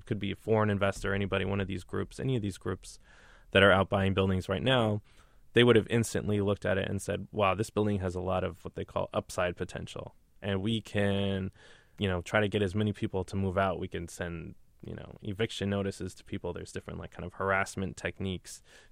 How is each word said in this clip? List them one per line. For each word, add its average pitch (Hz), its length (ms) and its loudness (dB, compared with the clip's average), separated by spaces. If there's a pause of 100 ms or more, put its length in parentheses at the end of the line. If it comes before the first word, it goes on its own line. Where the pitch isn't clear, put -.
could 110 120 -4
be 98 140 -6
a 87 40 -8
foreign 107 340 2
investor, 98 440 0
anybody, 95 300 -2
one 98 160 -2
of 95 60 -2
these 95 180 -8
groups, 98 340 -8
any 131 180 -2
of 107 60 -2
these 101 160 -6
groups - 400 -10 (520)
that 98 120 8
are 98 100 10
out 95 160 6
buying 98 260 2
buildings 95 340 2
right 98 140 -2
now, 110 400 2 (500)
they 117 100 6
would 120 140 12
have 104 120 6
instantly 104 520 0
looked 98 260 0
at 95 120 2
it 98 100 -2
and 98 120 -2
said, 95 300 -4
"Wow, 98 240 2
this 107 160 -2
building 104 300 0
has 92 160 -2
a 90 40 -4
lot 90 220 0
of 92 220 -6
what 92 100 -12
they 90 100 -6
call - 300 -4
upside 92 420 -2
potential. - 580 -10 (280)
And 98 180 -2
we 110 200 -2
can, 98 720 -2 (440)
you 101 120 -2
know, 90 140 -2
try 107 180 0
to 104 80 0
get 104 140 0
as 92 120 -2
many 107 180 0
people 98 320 -4
to - 120 -8
move 95 200 -2
out. 98 220 0
We 92 80 -8
can 87 220 -8
send, 85 480 -10 (280)
you - 120 -10
know, - 260 -16
eviction 101 480 -4
notices 98 440 -4
to - 100 -20
people." 92 280 -8
There's 87 200 -12
different, 85 260 -10
like, 87 140 -12
kind 82 120 -12
of 90 100 -12
harassment 95 640 -2
techniques - 640 -6 (300)